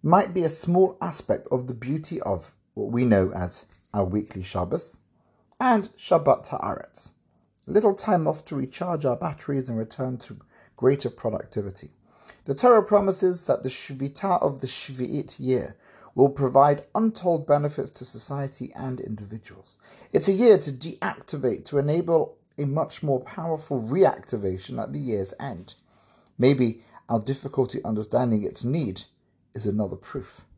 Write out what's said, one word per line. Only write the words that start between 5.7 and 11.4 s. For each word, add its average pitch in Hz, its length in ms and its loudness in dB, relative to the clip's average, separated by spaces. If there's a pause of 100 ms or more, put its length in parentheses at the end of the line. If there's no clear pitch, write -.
Shabbat - 520 2
Haaretz, - 640 -8 (560)
a - 40 -10
little 208 220 4
time 180 340 0
off 151 180 -4
to 151 100 -10
recharge 151 500 -4
our 131 120 2
batteries 139 500 -6
and 117 100 -4
return 127 420 -6
to 107 180 -14 (400)
greater 131 320 4
productivity. 101 800 -6 (560)